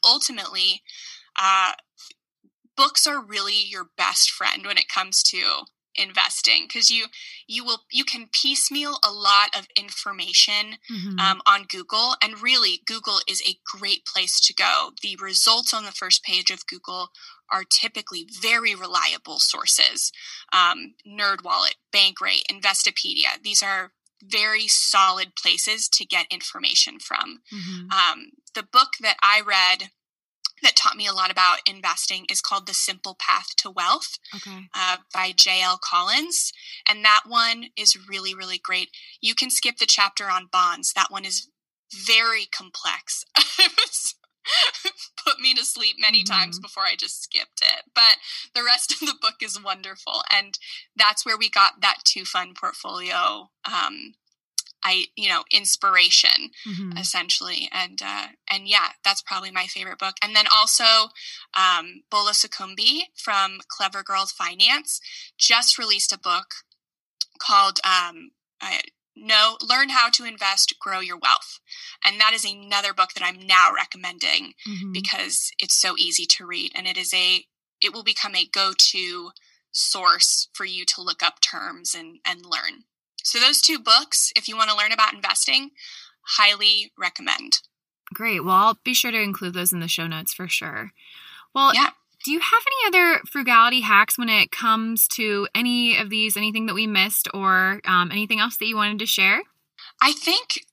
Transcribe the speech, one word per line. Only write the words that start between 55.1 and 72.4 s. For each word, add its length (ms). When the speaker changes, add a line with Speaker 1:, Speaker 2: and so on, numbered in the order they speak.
Speaker 1:
you 140
know, 200
inspiration, 1000
Speaker 2:
Mm-hmm. 300
Speaker 1:
essentially. 760
And, 320
uh, 240
and 160
yeah, 220
that's 160
probably 300
my 160
favorite 320
book. 220
And 140
then 180
also, 300
um, 540
Bola 200
Sukumbi 720
from 440
Clever 340
Girls 300
Finance 640
just 400
released 340
a 80
book 280
called, 460
um, 460
uh, 180
No, 460
Learn 280
How 200
to 160
Invest, 540
Grow 200
Your 180
Wealth. 420
And 140
that 140
is 100